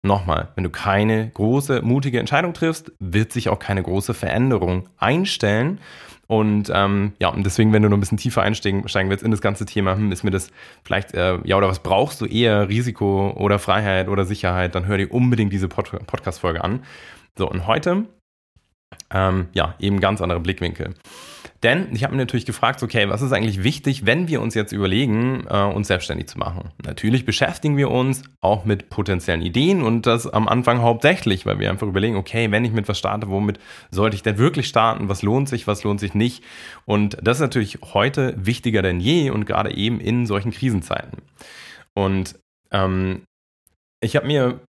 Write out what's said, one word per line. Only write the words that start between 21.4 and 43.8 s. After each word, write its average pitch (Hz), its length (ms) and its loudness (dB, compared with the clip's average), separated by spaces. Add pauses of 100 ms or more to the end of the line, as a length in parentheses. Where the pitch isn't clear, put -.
Denn 156 300 4
ich 107 80 -2
habe - 100 -2
mir 131 80 0
natürlich 123 240 -2
gefragt, 123 380 -2
okay, 107 260 0
was 113 140 -2
ist 131 80 -2
eigentlich 101 320 0
wichtig, 135 420 0
wenn 165 220 2
wir 151 120 -2
uns 110 140 -4
jetzt 107 180 -2
überlegen, 110 800 0
äh, 101 140 2
uns 101 240 0
selbstständig 82 400 -2
zu - 100 -14
machen? - 320 -6 (140)
Natürlich 113 420 0
beschäftigen - 500 0
wir 139 140 2
uns 127 320 0 (180)
auch 98 260 2
mit 104 260 -2
potenziellen 90 500 -2
Ideen 139 400 2
und 113 240 0
das 117 220 2
am 110 200 0
Anfang 120 360 2
hauptsächlich, 117 640 2
weil 101 100 0
wir 101 140 0
einfach 104 160 -2
überlegen, 101 300 0
okay, 113 340 -2
wenn 113 140 2
ich 113 60 0
mit 110 160 -2
was 101 120 -4
starte, 104 300 -4
womit 101 280 0 (320)
sollte 101 260 0
ich 98 60 -8
denn 104 160 0
wirklich 131 300 2
starten? 110 420 2
Was 98 140 -4
lohnt 131 260 2
sich, 120 160 -6
was 104 180 -2
lohnt 101 160 0
sich 101 140 -4
nicht? 120 300 2 (420)
Und 104 380 0
das 117 140 2
ist 156 40 0
natürlich 120 380 -2 (160)
heute 131 420 2
wichtiger 107 460 0
denn 90 160 0
je 135 320 2
und 107 160 -2
gerade - 280 -2
eben 110 240 0
in 113 280 0
solchen 101 240 -2
Krisenzeiten. - 720 -4 (720)
Und, 95 420 0 (320)
ähm, 95 540 0 (840)